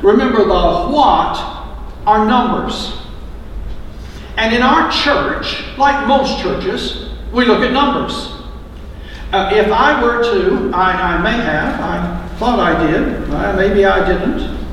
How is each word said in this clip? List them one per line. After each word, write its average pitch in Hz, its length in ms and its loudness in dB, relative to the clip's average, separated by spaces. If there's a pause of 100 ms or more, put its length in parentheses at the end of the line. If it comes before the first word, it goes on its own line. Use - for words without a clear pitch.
Remember, 226 420 4
the 175 460 2
what - 440 4 (680)
are 214 220 4
numbers. - 680 0 (1400)
And 220 160 0
in 240 80 2
our 302 300 4
church, - 720 -2 (160)
like 277 260 2
most 262 360 2
churches, - 680 -4 (220)
we 247 140 2
look 208 160 4
at 247 100 2
numbers. - 640 -2 (1000)
Uh, 392 200 0
if 427 200 4
I 285 280 2
were 240 240 2
to, 190 520 2
I, 185 400 0
I 170 80 0
may 220 80 2
have, 262 480 -2
I - 480 -4 (100)
thought 233 220 0
I 160 320 2
did, - 400 -2
uh, 190 220 -2
maybe 196 320 4
I 185 220 4
didn't. - 540 0 (120)